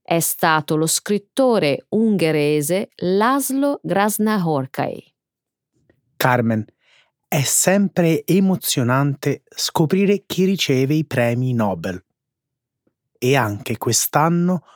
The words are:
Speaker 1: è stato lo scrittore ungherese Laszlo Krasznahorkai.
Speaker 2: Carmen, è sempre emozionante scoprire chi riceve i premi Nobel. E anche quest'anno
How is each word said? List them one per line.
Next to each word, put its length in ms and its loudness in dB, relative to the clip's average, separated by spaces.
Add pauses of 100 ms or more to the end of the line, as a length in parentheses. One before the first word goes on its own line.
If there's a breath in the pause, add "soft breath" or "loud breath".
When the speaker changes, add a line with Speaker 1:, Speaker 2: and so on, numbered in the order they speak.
Speaker 1:
è 180 0
stato 560 0
lo 100 0
scrittore 1040 0
ungherese 1080 0
Laszlo 920 0
Krasznahorkai. 1300 -2 (1040)
Speaker 2:
Carmen, 480 0 (640 soft breath)
è 120 0
sempre 840 0
emozionante 1200 0
scoprire 760 0
chi 180 -2
riceve 500 0
i 120 0
premi 480 -2
Nobel. 500 -4 (1120)
E 200 0
anche 400 -4
quest'anno 880 0 (100)